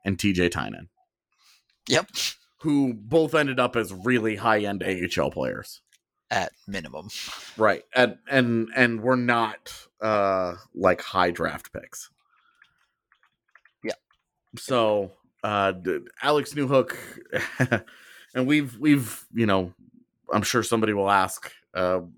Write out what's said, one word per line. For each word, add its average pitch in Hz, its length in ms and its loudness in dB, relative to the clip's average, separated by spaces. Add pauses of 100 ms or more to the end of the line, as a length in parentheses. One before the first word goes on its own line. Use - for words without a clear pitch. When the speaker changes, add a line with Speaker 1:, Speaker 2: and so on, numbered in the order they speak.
Speaker 1:
and 98 120 0
T 101 140 2
J 87 160 2
Tynan. 53 400 -8 (960)
Speaker 2:
Yep. 160 220 0 (540)
Speaker 1:
Who 139 300 2
both 143 420 0
ended 139 260 0
up 123 160 0
as 104 180 0
really 110 400 0
high-end 104 480 0
A 90 60 -2
H 90 280 -4
L 71 140 2
players. - 500 -6 (480)
Speaker 2:
At 98 220 -2 (160)
minimum. 82 420 -10 (480)
Speaker 1:
Right, 107 280 2 (100)
and, 123 240 4 (100)
and, 120 460 2
and 120 260 2
were 127 160 2
not, 117 560 -2 (300)
uh, 98 540 2 (180)
like, 90 260 2
high 90 300 2
draft 80 420 -6
picks. - 380 -16 (1700)
Speaker 2:
Yeah. - 80 -6 (680)
Speaker 1:
So, 107 540 0 (320)
uh, 101 260 2
d-, 90 300 -6 (200)
Alex 143 320 0
Newhook, 135 440 2 (640)
<laughs> 117 240 0 (500)
and 127 120 0
we've, 139 300 0
we've, 135 560 2
you 113 140 2
know, 95 260 2 (580)
I'm 104 120 2
sure 113 220 0
somebody 110 280 2
will 98 180 2
ask, 95 420 0 (220)
uh, 92 260 0 (160)